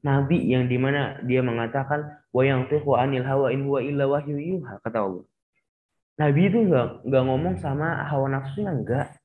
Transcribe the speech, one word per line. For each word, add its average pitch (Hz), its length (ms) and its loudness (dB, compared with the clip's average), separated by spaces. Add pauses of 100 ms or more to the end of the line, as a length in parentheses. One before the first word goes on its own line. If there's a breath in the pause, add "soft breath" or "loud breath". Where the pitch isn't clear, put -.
Nabi 139 480 2
yang 127 160 2
dimana 131 560 0
dia 127 240 0
mengatakan, 135 880 -4
"Wa 127 80 4
yantiqu 139 560 2
anil 131 240 2
hawa 135 320 0
in 139 160 -2
huwa 135 160 0
illa 143 240 0
wahyu 143 320 -2
yuha," 151 400 -8
kata 117 160 -6
Allah. 95 280 -4 (920)
Nabi 147 320 4
itu 208 80 2 (120)
nggak, 123 360 0
nggak 131 240 2
ngomong 160 320 0
sama 156 480 -2
hawa 135 200 0
nafsunya, 139 440 -4
nggak. 123 340 -2 (180)